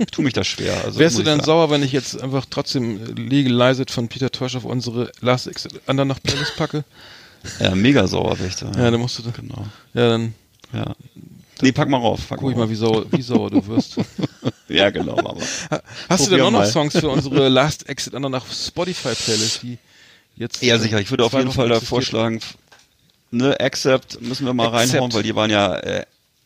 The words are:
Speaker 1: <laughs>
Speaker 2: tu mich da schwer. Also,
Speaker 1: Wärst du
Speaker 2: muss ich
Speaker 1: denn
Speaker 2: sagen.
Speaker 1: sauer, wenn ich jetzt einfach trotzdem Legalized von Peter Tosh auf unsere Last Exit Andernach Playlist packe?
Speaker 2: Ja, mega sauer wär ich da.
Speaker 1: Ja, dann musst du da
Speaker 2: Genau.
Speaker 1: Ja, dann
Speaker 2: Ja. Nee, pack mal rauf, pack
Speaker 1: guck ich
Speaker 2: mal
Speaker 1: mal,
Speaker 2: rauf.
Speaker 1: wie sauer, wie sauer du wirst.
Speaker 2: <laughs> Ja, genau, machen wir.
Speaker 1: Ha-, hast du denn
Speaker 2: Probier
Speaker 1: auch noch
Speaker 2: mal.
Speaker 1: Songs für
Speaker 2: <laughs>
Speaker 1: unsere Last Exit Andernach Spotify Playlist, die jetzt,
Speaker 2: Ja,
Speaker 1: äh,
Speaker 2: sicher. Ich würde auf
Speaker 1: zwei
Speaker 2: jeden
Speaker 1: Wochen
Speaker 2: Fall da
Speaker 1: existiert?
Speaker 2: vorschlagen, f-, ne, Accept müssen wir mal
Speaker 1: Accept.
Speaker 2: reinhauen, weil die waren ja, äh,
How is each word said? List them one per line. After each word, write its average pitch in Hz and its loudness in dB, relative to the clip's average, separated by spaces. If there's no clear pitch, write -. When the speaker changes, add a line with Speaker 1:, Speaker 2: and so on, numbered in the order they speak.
Speaker 1:
<laughs> 226 -2
Speaker 2:
tu - 0
mich 139 2
da 101 0
schwer. - -2
Also, 107 -4
Speaker 1:
Wärst 165 6
du 196 2
Speaker 2:
muss - -
ich 165 2
Speaker 1:
denn 151 2
Speaker 2:
sagen. 147 0
Speaker 1:
sauer, 156 4
wenn 147 2
ich 131 -2
jetzt - -4
einfach 135 -4
trotzdem 117 -4
Legalized 127 2
von 117 -4
Peter 131 -4
Tosh 127 -6
auf 120 -8
unsere 120 -4
Last 123 0
Exit - -10
Andernach 135 0
Playlist 139 -4
packe? 151 -2
Speaker 2:
Ja, 98 0
mega 110 6
sauer 90 0
wär 95 -4
ich 92 -6
da. - -8
Speaker 1:
Ja, 120 4
dann 117 2
musst 123 -4
du 117 -10
da 117 -6
Speaker 2:
Genau. 110 -10
Speaker 1:
Ja, 120 4
dann 113 0
Speaker 2:
Ja. 110 -6
Nee, 127 4
pack 147 0
mal 135 2
rauf, 107 0
pack - -6
Speaker 1:
guck 135 -4
ich 120 -2
Speaker 2:
mal 120 2
Speaker 1:
mal, 117 2
Speaker 2:
rauf. 110 0
Speaker 1:
wie 113 -4
sauer, 110 0
wie 165 2
sauer 113 -2
du 190 2
wirst. - -2
Speaker 2:
<laughs> - -8
Ja, 98 4
genau, - -4
machen - -6
wir. - -6
Speaker 1:
Ha-, - -16
hast 190 2
du 202 0
denn 180 6
Speaker 2:
Probier 131 6
Speaker 1:
auch - 4
noch 220 4
Speaker 2:
mal. 202 4
Speaker 1:
Songs 160 0
für 156 4
Speaker 2:
<laughs> - 0
Speaker 1:
unsere 135 2
Last 131 2
Exit - -8
Andernach 135 -4
Spotify - -4
Playlist, 110 -2
die 120 -10
jetzt, - -8
Speaker 2:
Ja, 117 6
Speaker 1:
äh, 113 6
Speaker 2:
sicher. 107 0
Ich 98 -4
würde 127 2
auf 117 4
Speaker 1:
zwei 139 2
Speaker 2:
jeden 127 2
Speaker 1:
Wochen - -4
Speaker 2:
Fall 123 2
da 120 4
Speaker 1:
existiert? 110 -2
Speaker 2:
vorschlagen, 113 -2
f-, - -14
ne, 127 2
Accept - 0
müssen 127 -6
wir 127 -2
mal 117 2
Speaker 1:
Accept. 117 2
Speaker 2:
reinhauen, 127 0
weil 110 2
die 107 -2
waren 107 2
ja, 101 4
äh, 92 -4